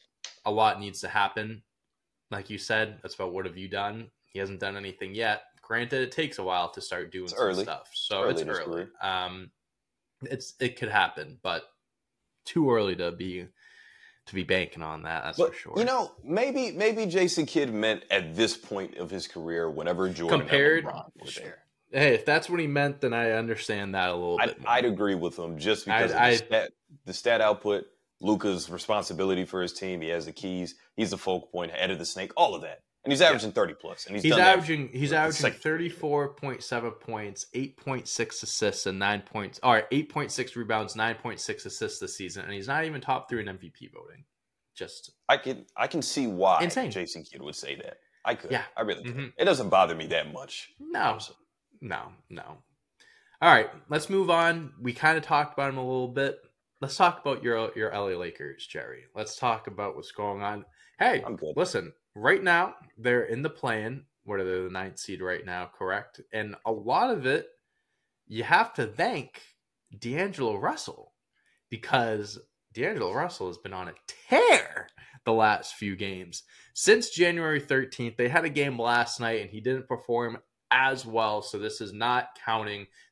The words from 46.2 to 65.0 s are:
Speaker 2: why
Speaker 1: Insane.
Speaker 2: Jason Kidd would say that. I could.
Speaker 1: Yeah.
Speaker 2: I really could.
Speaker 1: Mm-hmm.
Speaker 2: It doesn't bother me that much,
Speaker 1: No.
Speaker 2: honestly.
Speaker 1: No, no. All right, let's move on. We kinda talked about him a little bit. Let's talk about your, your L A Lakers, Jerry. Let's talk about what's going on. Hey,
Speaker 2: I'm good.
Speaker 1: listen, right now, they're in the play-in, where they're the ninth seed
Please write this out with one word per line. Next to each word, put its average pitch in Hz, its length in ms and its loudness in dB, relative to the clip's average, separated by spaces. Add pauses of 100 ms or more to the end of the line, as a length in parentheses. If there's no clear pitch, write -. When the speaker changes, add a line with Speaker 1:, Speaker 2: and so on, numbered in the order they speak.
Speaker 2:
why 92 360 4
Speaker 1:
Insane. 175 280 -2
Speaker 2:
Jason 87 320 -8
Kidd 67 180 -20
would 71 140 -12
say 71 200 -8
that. - 240 -14 (260)
I 120 100 0
could. - 160 -10
Speaker 1:
Yeah. 131 120 -2 (120)
Speaker 2:
I - 60 -2
really 101 220 -4
could. 123 120 -8
Speaker 1:
Mm-hmm. 135 120 -8 (100)
Speaker 2:
It - 80 2
doesn't 127 240 2
bother 87 260 6
me 82 120 -8
that 78 260 -2
much, - 440 -14
Speaker 1:
No. 320 220 -6
Speaker 2:
honestly. 107 380 -2 (420)
Speaker 1:
No, 85 320 -8 (180)
no. - 280 -14 (840)
All 160 120 12
right, 110 160 8 (180)
let's 151 220 0
move 190 200 4
on. 165 520 4
We 123 100 -2
kinda 156 300 4
talked 147 320 2
about 139 160 0
him 135 80 -4
a 127 80 -4
little 127 240 0
bit. 135 300 -2 (420)
Let's 139 160 -4
talk 175 240 4
about 131 200 -2
your, 113 340 2
your 107 160 0
L 101 180 -2
A 90 80 -2
Lakers, 80 500 -8
Jerry. 64 380 -12 (100)
Let's 107 220 -8
talk 117 300 -2
about 101 280 -6
what's - 160 -14
going 101 300 -6
on. 101 240 -6 (340)
Hey, 226 260 2
Speaker 2:
I'm 110 100 -8
good. 76 200 -6
Speaker 1:
listen, 117 380 -2 (260)
right 151 240 4
now, 180 320 2 (220)
they're 120 280 2
in 120 180 -4
the 160 60 -2
play-in, 117 560 -4 (180)
where 98 200 -2
they're 92 200 -2
the 92 80 -6
ninth 92 280 -8
seed 92 220 -10